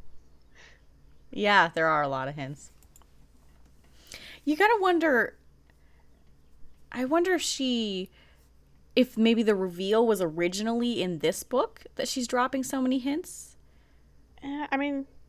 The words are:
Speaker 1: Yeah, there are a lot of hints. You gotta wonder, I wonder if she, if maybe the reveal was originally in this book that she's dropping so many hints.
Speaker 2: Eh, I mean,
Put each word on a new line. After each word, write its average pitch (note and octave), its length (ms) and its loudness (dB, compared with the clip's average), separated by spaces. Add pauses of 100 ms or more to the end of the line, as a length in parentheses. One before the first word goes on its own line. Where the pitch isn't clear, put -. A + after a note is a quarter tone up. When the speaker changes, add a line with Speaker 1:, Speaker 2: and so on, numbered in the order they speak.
(1300)
Speaker 1:
Yeah, G3 400 4
there D#3+ 140 2
are D#3 160 4
a C#3+ 60 0
lot C3 180 -4
of C#3+ 80 -8
hints. D3 380 -12 (1700)
You D4+ 120 0
gotta G#4+ 240 4
wonder, D#4+ 560 2 (1500)
I B3 140 -6
wonder E4+ 300 2
if E4+ 60 2
she, A3+ 720 -2 (840)
if B3+ 200 2
maybe A3+ 280 4
the G#3 100 4
reveal F#3+ 500 0
was G#3+ 160 2
originally G3 800 -2
in F3 200 -2
this E3+ 240 -2
book - 400 -4 (100)
that C4 140 -6
she's B3 180 -4
dropping C4 380 -2
so C4 180 -4
many B3+ 160 2
hints. C#4+ 560 -6 (880)
Speaker 2:
Eh, C#4+ 300 -6
I C4+ 40 0
mean, C#4 300 -2 (220)